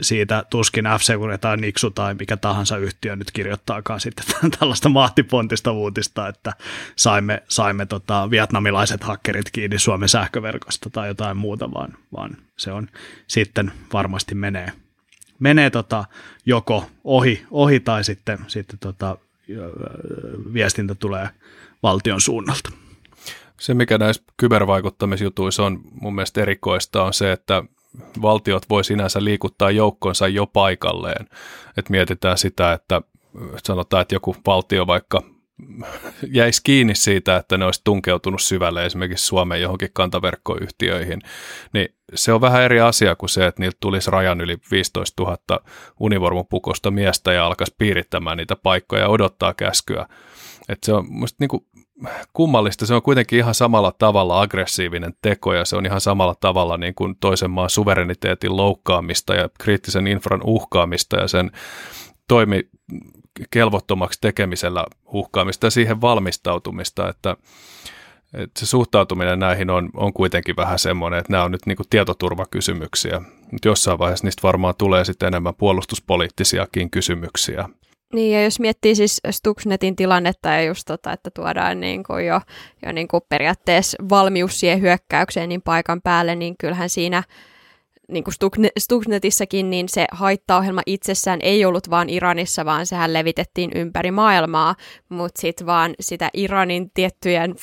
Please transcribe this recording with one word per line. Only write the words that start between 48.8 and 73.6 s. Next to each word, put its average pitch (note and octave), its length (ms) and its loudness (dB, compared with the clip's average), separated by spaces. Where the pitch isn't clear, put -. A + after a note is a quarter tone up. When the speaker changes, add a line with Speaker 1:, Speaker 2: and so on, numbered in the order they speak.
Speaker 2:
ja G2 80 2
odottaa G2 440 2
käskyä. - 520 -4
Et - 140 -8
se G#2+ 100 0
on F#2+ 160 0
musta A#2 300 -6
niinku C3+ 260 -2
kummallista. A2+ 520 2
Se A2+ 80 2
on A#2 80 4
kuitenkin B2 380 2
ihan A#2 160 2
samalla A2 420 4
tavalla G2 440 4
aggressiivinen F2 800 -2
teko G2+ 320 0
ja F2 120 0
se - 100 -2
on F#2+ 100 0
ihan F#2+ 160 0
samalla F#2+ 380 2
tavalla F2+ 380 2
niin F2 180 -6
kuin F#2+ 240 -4
toisen F#2 320 2
maan F#2 180 -2
suvereniteetin F#2+ 880 0
loukkaamista F#2 800 0
ja F2+ 140 0
kriittisen G2 480 0
infran G2 360 -2
uhkaamista F#2+ 720 0
ja F2+ 100 0
sen F2+ 240 0
toimikelvottomaksi - 1900 -2
tekemisellä F2 640 -2
uhkaamista F#2+ 600 -2
ja A2 40 2
siihen A2+ 300 2
valmistautumista, F#2 1080 -2
että, F2+ 260 -6
että - 260 -12
se A#2 60 -6
suhtautuminen F#2 720 2
näihin F#2 300 0
on, F2+ 240 0
on G2+ 200 -2
kuitenkin F2 420 0
vähän F2+ 240 -2
semmoinen, F2 400 -2
että E2+ 120 -6
nämä F#2 120 2
on F2 80 0
nyt F#2 140 -6
niinku G2+ 240 -4
tietoturvakysymyksiä. F2+ 1300 -2
Mut - 140 -4